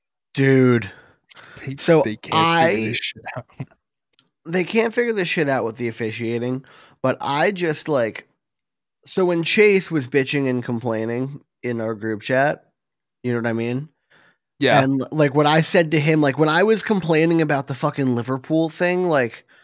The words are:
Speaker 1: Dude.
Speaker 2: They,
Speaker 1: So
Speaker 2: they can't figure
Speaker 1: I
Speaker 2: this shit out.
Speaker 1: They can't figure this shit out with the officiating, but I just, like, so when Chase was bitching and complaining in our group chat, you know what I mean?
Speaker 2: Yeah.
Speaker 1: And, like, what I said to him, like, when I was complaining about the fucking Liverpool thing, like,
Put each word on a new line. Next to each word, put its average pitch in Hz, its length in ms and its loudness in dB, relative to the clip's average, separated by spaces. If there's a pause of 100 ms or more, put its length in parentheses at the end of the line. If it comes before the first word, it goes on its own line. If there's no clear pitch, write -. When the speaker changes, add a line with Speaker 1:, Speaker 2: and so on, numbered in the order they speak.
(340)
Speaker 1:
Dude. 127 560 4 (760)
Speaker 2:
They, 135 120 -10
Speaker 1:
So 160 260 4
Speaker 2:
they 110 120 -6
can't - 180 -10 (360)
figure 113 140 -2
Speaker 1:
I 113 40 -4
Speaker 2:
this 120 80 -4
shit - 260 -8 (140)
out. 123 100 -14 (1000)
Speaker 1:
They 170 180 -2
can't 220 300 0
figure 240 180 -2
this 190 160 -2
shit 151 200 -2
out 127 160 0
with 110 120 -6
the 123 120 -4
officiating, 117 760 -6 (380)
but 131 180 0
I 147 300 0
just, 170 380 -4
like, 120 400 -2 (760)
so - 220 -2
when 170 160 0
Chase 202 480 2
was 151 160 -2
bitching 139 420 0
and 123 160 -2
complaining 120 760 -4 (220)
in 120 180 -4
our 113 140 -4
group 107 280 -6
chat, 131 420 0 (580)
you 123 100 -2
know 120 60 0
what 117 80 -4
I 117 60 -2
mean? 123 360 -4 (720)
Speaker 2:
Yeah. 131 220 4
Speaker 1:
And, 135 200 2 (100)
like, 147 220 2
what 147 120 4
I 156 140 4
said 165 300 2
to 156 100 2
him, 156 200 2
like, 135 180 0
when 156 100 4
I 165 140 2
was 220 200 2
complaining 165 600 2
about 147 240 -2
the 139 80 -8
fucking 135 400 0
Liverpool 131 540 -2
thing, 180 400 0
like, 135 360 -2 (200)